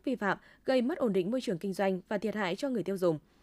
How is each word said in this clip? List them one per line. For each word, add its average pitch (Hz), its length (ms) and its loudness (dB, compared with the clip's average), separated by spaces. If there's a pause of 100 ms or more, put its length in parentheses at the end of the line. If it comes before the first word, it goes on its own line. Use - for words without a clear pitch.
vi 262 120 0
phạm, 190 220 0 (260)
gây 262 180 2
mất 262 160 0
ổn 220 140 2
định 185 180 2
môi 254 100 0
trường 185 180 -2
kinh 196 140 -4
doanh 190 360 0
và 214 100 -2
thiệt 202 160 -4
hại 196 220 -2
cho 285 120 -4
người 233 140 -2
tiêu 196 140 -2
dùng. 170 220 2 (240)